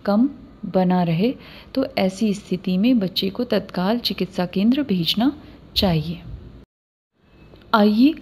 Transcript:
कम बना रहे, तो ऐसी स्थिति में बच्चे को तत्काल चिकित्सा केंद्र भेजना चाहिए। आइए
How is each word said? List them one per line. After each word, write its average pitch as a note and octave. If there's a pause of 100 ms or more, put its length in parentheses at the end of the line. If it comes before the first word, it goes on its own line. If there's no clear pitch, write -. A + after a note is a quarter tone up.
कम A3 (360)
बना F3+
रहे, E3+ (380)
तो C4+ (120)
ऐसी G3
स्थिति F#3
में A#3
बच्चे F#3+
को A#3+
तत्काल G#3
चिकित्सा F#3
केंद्र A#3
भेजना G#3 (420)
चाहिए। E3 (1600)
आइए G#3+